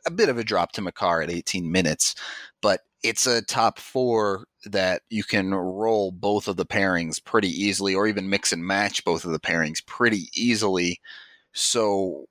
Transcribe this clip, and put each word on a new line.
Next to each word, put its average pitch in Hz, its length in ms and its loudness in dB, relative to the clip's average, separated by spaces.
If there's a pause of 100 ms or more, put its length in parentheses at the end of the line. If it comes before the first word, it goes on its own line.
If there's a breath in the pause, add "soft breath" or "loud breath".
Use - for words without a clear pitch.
a 165 60 -2
bit 185 180 2
of 120 80 -2
a 113 60 -2
drop 98 300 0
to 110 100 -6
Makar 85 400 0
at 82 80 -4
eighteen 85 400 -4
minutes. 82 420 2 (480 loud breath)
But 98 200 2 (200)
it's 113 240 0
a 117 160 2
top 113 380 0
four 110 640 0 (200)
that 95 440 0
you 107 140 -2
can 98 320 0
roll 98 560 0
both 101 360 0
of 98 80 -2
the 87 100 -2
pairings 90 560 0
pretty 101 280 2
easily, 98 460 0
or 101 100 2
even 98 240 0
mix - 240 0
and 85 100 -4
match 98 400 0
both 85 220 0
of 85 60 -4
the 78 80 0
pairings 82 440 -2
pretty 107 520 0
easily. 101 640 0 (540 loud breath)
So 98 760 0